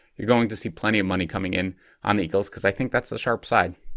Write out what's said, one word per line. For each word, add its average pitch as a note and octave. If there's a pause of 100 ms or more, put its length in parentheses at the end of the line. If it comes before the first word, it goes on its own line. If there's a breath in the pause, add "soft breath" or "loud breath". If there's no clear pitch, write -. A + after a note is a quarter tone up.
(180 soft breath)
you're G#2
going A#2
to G#2+
see -
plenty G#2+
of G2
money F#2
coming F#2
in F#2 (280 soft breath)
on G2+
the F#2+
Eagles, F#2+
'cause -
I G2
think B2+
that's -
the A#2
sharp A#2
side. F2+ (220)